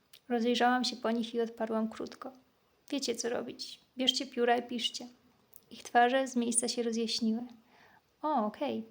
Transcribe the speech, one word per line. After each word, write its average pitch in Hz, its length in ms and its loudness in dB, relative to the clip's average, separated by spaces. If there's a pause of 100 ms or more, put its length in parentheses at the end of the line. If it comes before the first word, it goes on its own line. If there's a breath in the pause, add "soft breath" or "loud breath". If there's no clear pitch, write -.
(300)
Rozejrzałam 240 540 4
się 240 120 -4
po 220 160 0
nich 226 220 -2
i 233 80 2
odparłam 220 480 -2
krótko: - 420 -10 (580)
„Wiecie, 269 260 -2
co 233 140 -4
robić. - 500 -6 (180)
Bierzcie 254 280 0
pióra 240 320 2
i 247 60 -2
piszcie”. 247 440 -6 (640)
Ich - 120 -16
twarze 247 440 4
z 254 80 -6
miejsca 233 320 2
się 240 160 -2
rozjaśniły. 226 580 0 (800 loud breath)
„O, 285 240 2
okej”, 226 460 -4